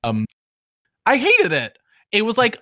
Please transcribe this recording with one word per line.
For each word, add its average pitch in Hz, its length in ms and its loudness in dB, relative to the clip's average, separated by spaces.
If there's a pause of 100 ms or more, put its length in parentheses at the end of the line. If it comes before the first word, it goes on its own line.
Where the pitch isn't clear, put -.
Um, 110 220 -2 (800)
I 262 100 4
hated 349 360 2
it. 123 240 -4 (360)
It 208 100 0
was 226 160 -2
like 240 240 0